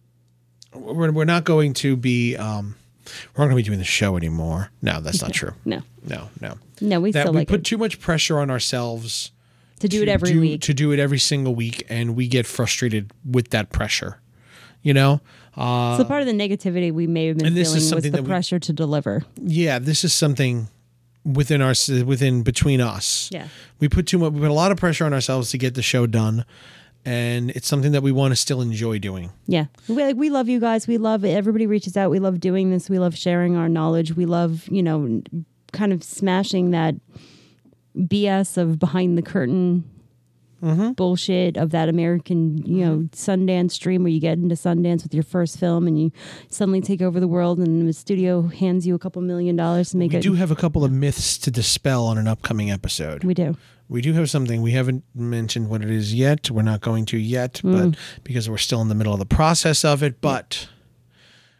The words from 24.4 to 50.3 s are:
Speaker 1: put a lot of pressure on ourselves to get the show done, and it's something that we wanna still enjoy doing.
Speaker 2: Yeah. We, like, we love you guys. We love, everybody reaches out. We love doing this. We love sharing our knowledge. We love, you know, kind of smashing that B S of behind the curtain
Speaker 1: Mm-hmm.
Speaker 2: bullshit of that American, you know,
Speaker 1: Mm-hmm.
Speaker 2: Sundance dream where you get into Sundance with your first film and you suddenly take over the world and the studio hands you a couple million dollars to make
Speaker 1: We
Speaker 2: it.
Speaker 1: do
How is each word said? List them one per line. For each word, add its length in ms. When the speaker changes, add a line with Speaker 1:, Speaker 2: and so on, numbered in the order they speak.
Speaker 1:
put 100
a 40
lot 160
of 80
pressure 280
on 80
ourselves 380
to 60
get 160
the 80
show 240
done, 380
and 460
it's 140
something 260
that 100
we 100
wanna 240
still 240
enjoy 380
doing. 320
Speaker 2:
Yeah. 180
We, 160
like, 120
we 120
love 200
you 120
guys. 260
We 120
love, 260
everybody 420
reaches 300
out. 140
We 100
love 180
doing 320
this. 200
We 80
love 180
sharing 400
our 120
knowledge. 460
We 120
love, 420
you 140
know, 400
kind 200
of 100
smashing 680
that 240
B 180
S 300
of 220
behind 400
the 40
curtain 640
Speaker 1:
Mm-hmm. 300
Speaker 2:
bullshit 640
of 140
that 180
American, 760
you 180
know, 140
Speaker 1:
Mm-hmm. 100
Speaker 2:
Sundance 300
dream 240
where 80
you 100
get 180
into 160
Sundance 480
with 100
your 100
first 380
film 260
and 140
you 120
suddenly 320
take 220
over 180
the 80
world 300
and 280
the 60
studio 560
hands 380
you 80
a 40
couple 220
million 340
dollars 360
to 80
make 140
Speaker 1:
We 60
Speaker 2:
it. 40
Speaker 1:
do 100